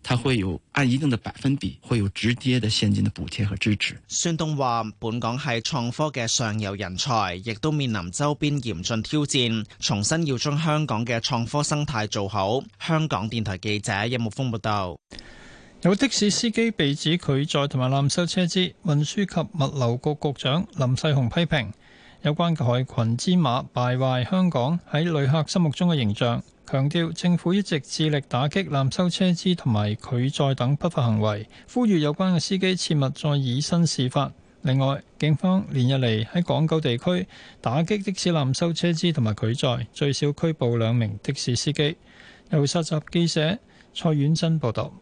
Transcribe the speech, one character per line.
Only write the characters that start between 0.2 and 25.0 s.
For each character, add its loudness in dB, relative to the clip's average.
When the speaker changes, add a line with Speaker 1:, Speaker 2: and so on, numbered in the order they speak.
Speaker 1:
有 -2
按 2
一 4
定 2
的 2
百 -10
分 2
比， -6
會 -2
有 2
直 0
接 0
的 0
現 2
金 2
的 2
補 -6
貼 -4
和 -2
支 0
持。 -6
Speaker 2:
孫 -2
東 -2
話， 0
本 -2
港 -2
係 0
創 -2
科 -2
嘅 -4
上 -2
游 -4
人 -6
才， 0
亦 -8
都 -2
面 0
臨 -4
周 0
邊 -2
嚴 -6
峻 -2
挑 -2
戰， 0
重 -2
新 0
要 -2
將 -2
香 0
港 -2
嘅 -2
創 -2
科 -2
生 -2
態 -4
做 -4
好。 0
香 0
港 -2
電 -4
台 -4
記 -4
者 -4
任 -2
木 -2
峰 -4
報 -4
道。 -2
Speaker 3:
有 4
的 0
士 2
司 0
機 2
被 0
指 0
拒 -6
載 0
同 -2
埋 0
濫 2
收 0
車 0
資， 0
運 2
輸 0
及 -2
物 -2
流 0
局 0
局 -2
長 0
林 2
世 0
雄 2
批 0
評 0
有 0
關 2
嘅 -2
害 2
群 0
之 0
馬 2
敗 0
壞 0
香 2
港 0
喺 2